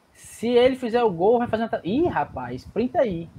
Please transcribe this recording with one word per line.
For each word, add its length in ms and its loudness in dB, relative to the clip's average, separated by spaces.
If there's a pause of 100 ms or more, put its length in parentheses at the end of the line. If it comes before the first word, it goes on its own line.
(140)
se 360 -8
ele 260 4
fizer 280 -2
o 80 4
gol, 280 2
vai 80 -2
fazer 160 -2
uma 60 -6
ta-, 140 -4
ih, 240 0
rapaz, 580 -6
printa 360 -4
aí. 380 -4